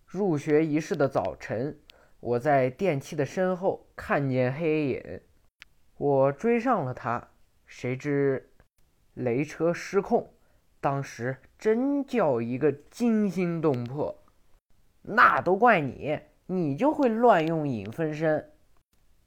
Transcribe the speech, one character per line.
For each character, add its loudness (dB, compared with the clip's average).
入 -2
学 2
仪 0
式 -6
的 2
早 -2
晨， -6
我 -2
在 2
电 -2
器 -10
的 0
身 -2
后 -4
看 -2
见 0
黑 0
影， -8
我 2
追 0
上 0
了 -6
他， -6
谁 -6
知 -2
雷 -2
车 -2
失 -4
控， -2
当 -2
时 -8
真 0
叫 2
一 -4
个 2
惊 0
心 -2
动 0
魄。 -8
那 4
都 2
怪 6
你， -4
你 -2
就 2
会 2
乱 4
用 -2
影 -6
分 -4
身， -2